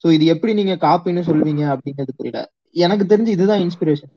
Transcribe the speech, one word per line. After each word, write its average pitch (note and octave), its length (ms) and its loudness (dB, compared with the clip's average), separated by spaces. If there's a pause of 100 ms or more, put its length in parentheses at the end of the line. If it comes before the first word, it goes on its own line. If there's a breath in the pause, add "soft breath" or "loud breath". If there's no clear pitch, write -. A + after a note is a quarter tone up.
So, E3 80 4
இது D#3 120 4
எப்படி E3 300 2
நீங்க G3 200 0
காப்பின்னு F3 480 0
சொல்வீங்க D3+ 440 0
அப்படிங்கிறது C#3 500 -6
புரியல. A2+ 340 -10 (200)
எனக்கு F#3+ 460 2
தெரிஞ்சு A3+ 100 0
இதுதான் G3+ 340 2
இன்ஸ்பிரேஷன். E3+ 560 -2